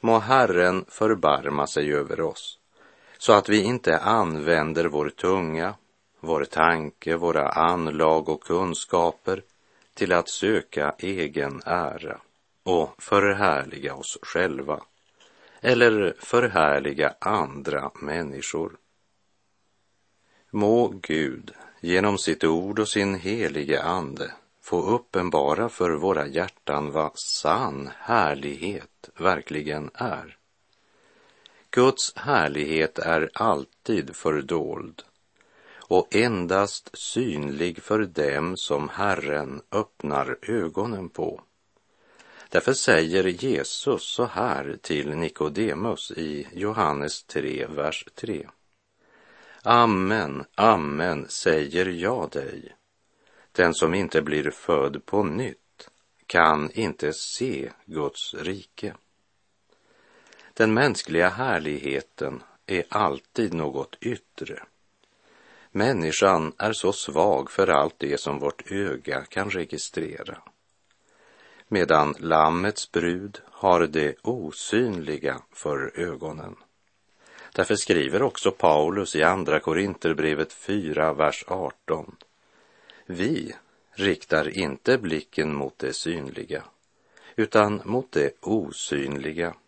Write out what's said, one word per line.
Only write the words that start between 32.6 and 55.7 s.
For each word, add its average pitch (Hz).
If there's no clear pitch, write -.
är 82
alltid 87
fördold 76
och -
endast 98
synlig 80
för 110
dem 80
som 73
Herren 73
öppnar 71
ögonen 98
på. 85
Därför -
säger 92
Jesus 95
så -
här 80
till 73
Nikodemus 82
i 73
Johannes 85
tre, 69
vers 73
tre: 107
"Amen, 98
amen, 82
säger 80
jag 92
dig. -
Den 87
som 80
inte 85
blir 73
född 71
på 104
nytt -